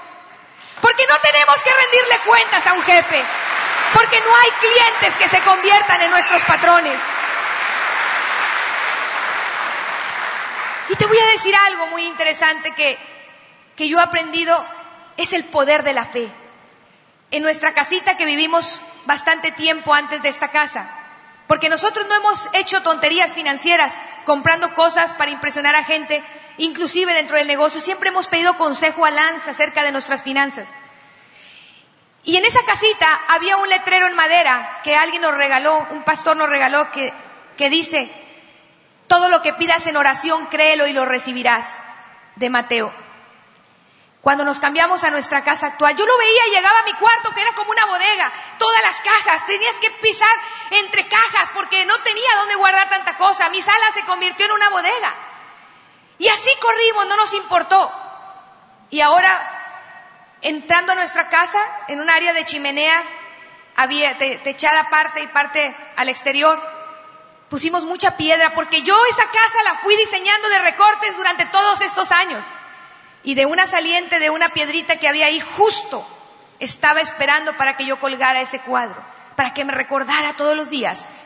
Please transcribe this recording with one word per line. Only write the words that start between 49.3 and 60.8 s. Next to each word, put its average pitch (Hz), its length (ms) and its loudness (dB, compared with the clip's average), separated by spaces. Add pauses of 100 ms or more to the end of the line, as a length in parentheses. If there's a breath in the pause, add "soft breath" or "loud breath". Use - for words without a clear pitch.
tenías 415 300 -2
que 440 160 -2
pisar 427 440 2 (360 loud breath)
entre 403 360 0
cajas 427 460 0
porque 381 320 -2
no 415 140 2
tenía 453 380 0
dónde 403 180 0
guardar 381 340 2
tanta 381 280 -4
cosa. 392 320 2
Mi 370 120 -4
sala 427 320 2
se 415 80 -6
convirtió 370 460 -2
en 427 60 -2
una 415 160 2
bodega. 392 440 -2 (1040 soft breath)
Y 370 100 0
así 440 220 0 (100)
corrimos, 453 460 2
no 403 120 -2
nos 415 180 0
importó. 359 560 2 (1000)
Y 294 120 -2
ahora, 359 500 4 (920)
entrando 339 520 0